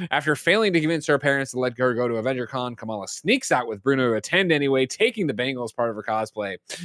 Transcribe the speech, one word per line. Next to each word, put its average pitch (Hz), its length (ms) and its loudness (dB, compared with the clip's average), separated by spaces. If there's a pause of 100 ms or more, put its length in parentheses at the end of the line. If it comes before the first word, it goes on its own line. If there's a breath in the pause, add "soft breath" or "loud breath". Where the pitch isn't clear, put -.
(100)
After 147 260 2
failing 202 380 2
to 165 60 4
convince 156 260 0
her 143 120 4
parents 139 340 0
to 123 60 -4
let 127 200 0
her 127 160 2
go 120 120 0
to 120 80 0
AvengerCon, 123 600 -4
Kamala 110 320 -8
sneaks - 420 0
out 127 160 2
with 107 160 -8
Bruno 131 280 2
to 113 60 2
attend 175 360 2
anyway, 139 340 2
taking 220 400 -2
the 131 80 -2
bangle 123 300 -4
as 110 80 -8
part 120 180 0
of 104 60 -8
her 107 60 -8
cosplay. 107 560 -4 (260 loud breath)